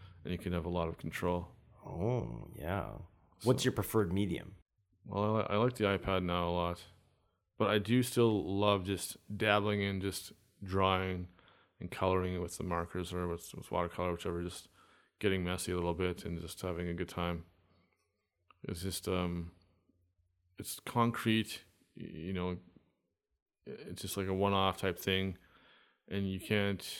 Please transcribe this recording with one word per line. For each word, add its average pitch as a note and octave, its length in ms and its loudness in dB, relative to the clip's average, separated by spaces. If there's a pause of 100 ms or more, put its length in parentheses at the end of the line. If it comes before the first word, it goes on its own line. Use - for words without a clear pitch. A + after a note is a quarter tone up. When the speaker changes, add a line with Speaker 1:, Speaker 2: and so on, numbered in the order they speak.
(240)
Speaker 1:
And F2+ 80 -4
you F2 60 -2
can F2 160 -4
have E2 120 0
a F2 40 -4
lot E2+ 180 0
of E2 100 -6
control. F2 500 -2 (380)
Speaker 2:
Oh, E2 680 -4
yeah. D2 440 -6 (460)
What's B2 180 4
Speaker 1:
So C3 40 2
Speaker 2:
your B2 60 4
preferred G2+ 400 2
medium? F#2 440 -2 (480)
Speaker 1:
Well, G2+ 180 -2
I A2 160 2
li-, - 120 0
I G2+ 60 2
like B2 200 4
the G#2+ 80 2
iPad F#2+ 400 2
now F2 240 2
a F2 40 2
lot. F2 300 -2 (760)
But G2+ 120 4
I G#2+ 80 6
do A#2 240 4
still A2+ 420 4 (140)
love G2+ 260 4
just F#2+ 320 -4 (180)
dabbling G#2 460 4
in, G2 220 0
just - 320 -4 (280)
drawing F#2 680 2 (520)
and F2 100 -8
coloring F#2 520 2
with - 160 -6
the F2 60 -4
markers F2 500 -2
or F2+ 140 -2
with, - 260 -6
with - 160 -12
watercolor, F2+ 420 0
whichever, E2+ 300 -4
just - 260 -8 (520)
getting F#2+ 220 2
messy F2+ 300 -2
a - 40 2
little E2+ 180 0
bit F2+ 320 -2
and E2+ 120 -4
just E2+ 220 -10
having F2 280 -2
a F2 40 -2
good F2 160 -4
time. F2 360 -2 (1200)
It's F2 180 -6
just, F#2+ 260 -4
um, F2 440 0 (1080)
it's - 220 -10
concrete, A#2 840 2 (320)
y-, E2 160 -12
you D#2+ 220 -6
know, F2+ 240 -2 (1080)
i-, - 40 -10 (180)
it's - 140 -12
just, - 160 -6
like, F#2+ 100 -2
a F#2+ 60 -2
one-off F#2+ 440 4
type F#2+ 200 0
thing, F#2+ 400 0 (680)
and G2 220 -2
you F#2+ 100 -4
can't G2+ 460 0 (140)